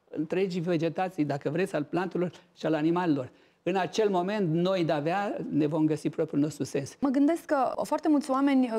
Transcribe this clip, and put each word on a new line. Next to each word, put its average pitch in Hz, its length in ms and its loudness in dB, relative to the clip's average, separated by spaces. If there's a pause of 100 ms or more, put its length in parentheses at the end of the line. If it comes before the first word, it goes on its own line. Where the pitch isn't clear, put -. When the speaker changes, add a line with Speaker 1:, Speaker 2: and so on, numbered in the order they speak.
(100)
Speaker 1:
întregii 175 500 -2
vegetații, 165 640 -2
dacă 143 260 -2
vreți, 180 240 -2
al 151 100 -2
plantelor 175 480 -2 (240)
și - 100 -8
al 160 80 2
animalelor. 156 560 0 (320)
În 180 140 -2
acel 196 320 0
moment, 185 460 0
noi 175 300 2
de-abia 165 520 -2 (140)
ne 151 160 2
vom 156 200 2
găsi 151 220 -2
propriul 151 320 -2
nostru 147 240 -2
sens. 135 360 -6
Speaker 2:
Mă 277 80 2
gândesc 285 360 2
că 269 280 0 (100)
foarte - 260 -2
mulți 285 220 2
oameni, 262 480 4